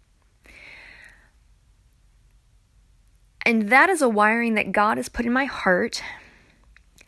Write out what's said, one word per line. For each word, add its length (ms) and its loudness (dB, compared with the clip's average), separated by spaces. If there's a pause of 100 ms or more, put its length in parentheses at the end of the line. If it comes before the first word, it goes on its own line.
(3500)
And 240 2
that 200 4
is 120 0
a 80 2
wiring 460 2
that 160 -4
God 260 0
has 120 -8
put 160 -6
in 80 -2
my 120 0
heart 560 -2 (1080)